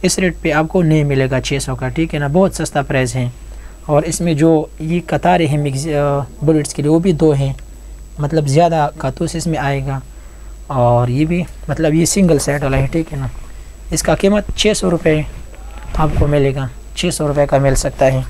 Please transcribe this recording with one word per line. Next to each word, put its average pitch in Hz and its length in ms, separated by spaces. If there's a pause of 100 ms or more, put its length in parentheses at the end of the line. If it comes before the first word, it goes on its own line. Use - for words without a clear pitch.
इस 180 140
rate 185 200
पे 165 140
आपको 156 300
नहीं 156 220
मिलेगा 135 360
छः 135 180
सौ 131 160
का, 127 140
ठीक 160 260
है 156 60
ना, 143 80
बहुत 185 260
सस्ता 151 280
price 131 320
है। 123 180 (560)
और 151 160
इसमें 170 320
जो 160 340 (120)
ये 170 200
कतारें 170 440
हैं 147 140
मिक्स-, 139 280
अ, 143 560
bullets 151 280
के 147 100
लिए, 147 80
वो 160 100
भी 185 140
दो 156 180
हैं, 139 220 (640)
मतलब, 147 260
ज़्यादा 156 400 (120)
कातूस 156 380
इसमें 160 220
आएगा। 139 420 (720)
और 123 380
ये 139 140
भी, 170 200 (260)
मतलब, 151 240
ये 160 120
single 170 320
साइड 143 240
वाला 135 140
है, 135 120
ठीक 165 200
है 143 120
ना। 127 100 (640)
इसका 160 220
कीमत 202 380
छः 214 220
सौ 190 140
रुपये 160 360 (720)
आपको 151 300
मिलेगा, 139 420 (280)
छः 175 140
सौ 156 160
रुपये 143 200
का 139 120
मिल 139 180
सकता 139 300
है। 131 240